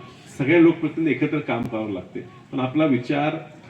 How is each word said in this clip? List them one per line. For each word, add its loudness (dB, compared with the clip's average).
सगळ्या 4
लोकप्रतिनिधी 4
एकत्र 0
काम -4
करावं -6
लागते. -10
पण -12
आपला 0
विचार 0